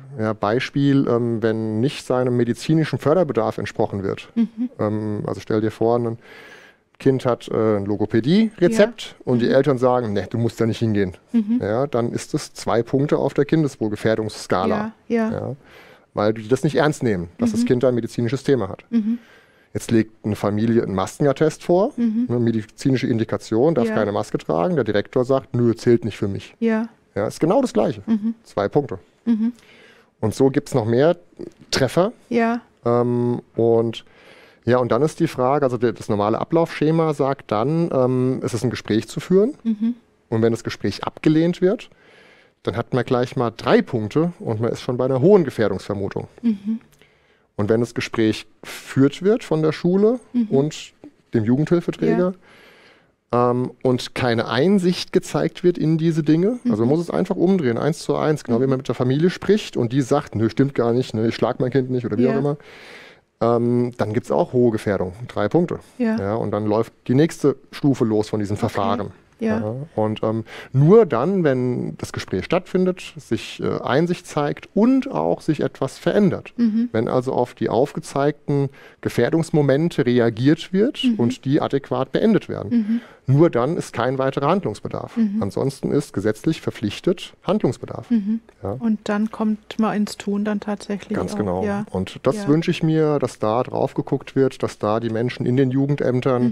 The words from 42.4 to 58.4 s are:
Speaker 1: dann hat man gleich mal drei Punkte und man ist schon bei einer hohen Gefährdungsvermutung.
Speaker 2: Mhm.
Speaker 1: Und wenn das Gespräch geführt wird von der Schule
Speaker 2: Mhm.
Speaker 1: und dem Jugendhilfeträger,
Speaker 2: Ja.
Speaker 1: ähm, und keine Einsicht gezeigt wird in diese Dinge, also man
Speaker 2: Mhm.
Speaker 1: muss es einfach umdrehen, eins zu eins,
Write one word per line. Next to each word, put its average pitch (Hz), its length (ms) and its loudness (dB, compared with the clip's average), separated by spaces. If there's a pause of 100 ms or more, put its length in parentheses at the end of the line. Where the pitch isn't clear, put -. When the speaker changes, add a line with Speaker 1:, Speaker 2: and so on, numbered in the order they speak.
Speaker 1:
dann 104 140 -4
hat - 160 -4
man 123 100 2
gleich 123 320 0
mal 120 200 0
drei 190 260 4
Punkte 135 580 -2
und 117 220 -4
man 120 100 0
ist - 100 -8
schon 127 140 -4
bei 123 100 0
einer 131 140 0
hohen 180 240 6
Gefährdungsvermutung. 101 840 -4 (120)
Speaker 2:
Mhm. 220 380 -2 (800)
Speaker 1:
Und 104 120 0
wenn 110 100 4
das 120 140 -2
Gespräch - 540 -2 (140)
geführt - 600 -2
wird 214 220 2
von 156 160 -2
der 156 100 2
Schule 202 480 2 (140)
Speaker 2:
Mhm. 240 160 0
Speaker 1:
und 147 440 -2 (400)
dem 113 120 0
Jugendhilfeträger, 170 880 0 (960)
Speaker 2:
Ja. 120 200 2
Speaker 1:
ähm, 123 200 -2 (100)
und 123 320 0
keine 117 360 0
Einsicht 175 640 0
gezeigt 160 500 -2
wird 175 140 2
in 160 200 2
diese 160 260 0
Dinge, 175 420 2
also 113 140 2
man 113 60 2
Speaker 2:
Mhm. 123 40 2
Speaker 1:
muss 156 100 2
es 170 100 -6
einfach - 280 -2
umdrehen, 170 400 2
eins 147 220 -2
zu - 180 -2
eins, 151 260 0